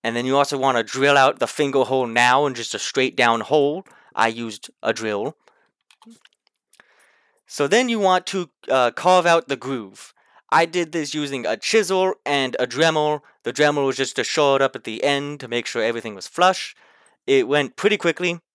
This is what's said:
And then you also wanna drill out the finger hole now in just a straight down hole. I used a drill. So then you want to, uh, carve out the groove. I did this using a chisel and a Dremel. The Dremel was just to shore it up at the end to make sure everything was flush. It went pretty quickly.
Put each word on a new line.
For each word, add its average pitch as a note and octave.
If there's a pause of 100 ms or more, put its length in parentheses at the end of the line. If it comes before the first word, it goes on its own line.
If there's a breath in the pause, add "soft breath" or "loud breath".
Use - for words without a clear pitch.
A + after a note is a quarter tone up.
And A#2
then A#2+
you C3+
also C#3+
wanna C3
drill C#3
out C3+
the A#2
finger C#3
hole B2+
now B2
in C3
just A#2
a G#2+
straight -
down A#2
hole. D3 (320 soft breath)
I A#2
used A2+ (120)
a A#2
drill. A2 (2000 soft breath)
So C#3+
then A#3+
you A#3
want F#3
to, F3+ (200)
uh, B2
carve F3+
out E3+
the C3+
groove. A#2 (360 soft breath)
I D#3+
did E3
this D3+
using C#3
a A2
chisel F#3+ (120)
and C#3+
a B2
Dremel. D3+ (240 soft breath)
The A#2
Dremel D3
was C3
just C3
to B2+
shore C#3
it C3+
up C3+
at -
the A2
end C#3+
to A#2+
make A#2+
sure A2+
everything A2+
was F#2
flush. - (520 soft breath)
It C3
went C#3+
pretty G3
quickly. E3+ (160)